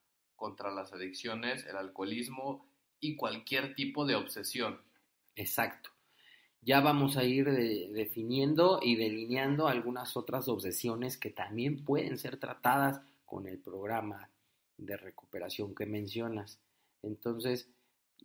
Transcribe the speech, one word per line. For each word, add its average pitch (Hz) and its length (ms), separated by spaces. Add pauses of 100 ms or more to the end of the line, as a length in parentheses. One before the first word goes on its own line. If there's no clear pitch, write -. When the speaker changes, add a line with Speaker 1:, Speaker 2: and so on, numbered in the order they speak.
(360)
Speaker 1:
contra 101 360
las 95 220
adicciones, 113 720
el 90 100
alcoholismo 120 920 (340)
y 151 180
cualquier 123 580
tipo 139 300
de 131 100
obsesión. 104 640 (540)
Speaker 2:
Exacto. - 560 (720)
Ya 135 200
vamos 139 360
a 127 60
ir 135 280
de-, 110 420
definiendo 135 880
y 120 140
delineando 123 720
algunas 123 500
otras 123 300
obsesiones 117 680
que 110 120
también 120 560
pueden 143 320
ser 131 200
tratadas 139 640 (240)
con 98 200
el 92 140
programa 101 720 (460)
de 101 200
recuperación 95 760
que 104 100
mencionas. 107 760 (440)
Entonces, 117 680 (560)